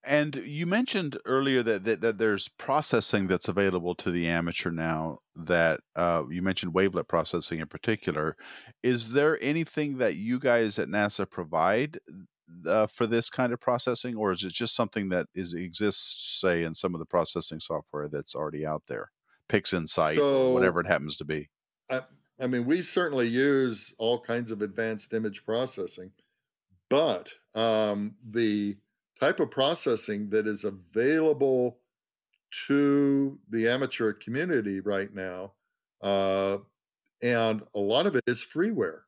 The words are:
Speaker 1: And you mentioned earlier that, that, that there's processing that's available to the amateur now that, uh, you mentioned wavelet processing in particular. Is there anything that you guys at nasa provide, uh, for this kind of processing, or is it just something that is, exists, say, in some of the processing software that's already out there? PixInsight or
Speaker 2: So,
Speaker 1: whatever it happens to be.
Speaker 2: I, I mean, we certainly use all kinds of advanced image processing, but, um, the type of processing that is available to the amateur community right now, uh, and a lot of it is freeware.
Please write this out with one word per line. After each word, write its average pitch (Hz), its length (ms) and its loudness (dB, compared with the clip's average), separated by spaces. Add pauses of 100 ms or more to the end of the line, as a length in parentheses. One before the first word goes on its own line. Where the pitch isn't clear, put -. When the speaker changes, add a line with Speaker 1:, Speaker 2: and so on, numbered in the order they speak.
Speaker 1:
And 147 340 0
you 147 300 -6
mentioned 190 600 0
earlier 131 360 2
that, 104 220 0
that, 104 160 0
that 110 180 0
there's 107 300 0
processing 117 800 0
that's 90 220 0
available 90 480 0
to - 140 -4
the 85 180 0
amateur 85 420 -2
now 80 480 -4 (180)
that, 82 440 2 (140)
uh, 82 360 2
you 87 100 -4
mentioned 92 320 -2
wavelet 90 340 2
processing 82 540 -2
in 78 60 -6
particular. 80 680 -4 (480)
Is 117 300 -2
there 147 300 2
anything 151 560 -2
that 107 180 2
you 113 220 -2
guys 117 400 2
at 67 100 -2
nasa 104 420 0
provide, 92 680 0 (680)
uh, 107 200 4
for 117 200 -2
this 117 220 0
kind 123 240 0
of 120 80 -6
processing, 123 560 -2
or 104 160 2
is 87 100 -4
it 90 120 -6
just 117 200 -2
something 101 360 -2
that 87 240 0
is, 90 180 -6
exists, 90 880 0
say, 85 240 2
in 80 100 -4
some 90 200 -4
of 82 40 -6
the 80 80 -8
processing 82 540 -2
software 76 480 -6
that's 73 260 -8
already 76 300 -6
out 76 240 -4
there? 58 220 -8 (400)
PixInsight 82 600 2
or - 20 0
Speaker 2:
So, 135 380 4
Speaker 1:
whatever 92 280 4
it 85 60 -4
happens 76 300 0
to 76 100 -10
be. 76 240 -6 (400)
Speaker 2:
I, 131 100 -2 (400)
I 131 60 -2
mean, 123 180 0
we 160 160 2
certainly 147 480 0
use 131 720 2
all 117 200 2
kinds 117 320 -4
of 104 120 -4
advanced 110 500 -4
image 110 320 -4
processing, 98 680 -4 (800)
but, 143 460 2 (200)
um, 110 600 0 (160)
the 104 480 0 (420)
type 151 180 2
of - 120 0
processing 117 800 0
that 107 160 2
is 104 180 -4
available 127 1120 2 (920)
to 139 720 4 (120)
the 113 180 2
amateur 123 460 0
community 117 680 -2
right 98 340 -4
now, 95 380 -8 (500)
uh, 98 540 2 (640)
and 113 400 2 (120)
a 104 40 -2
lot 113 280 2
of 160 100 0
it - 100 2
is - 160 0
freeware. 165 640 -2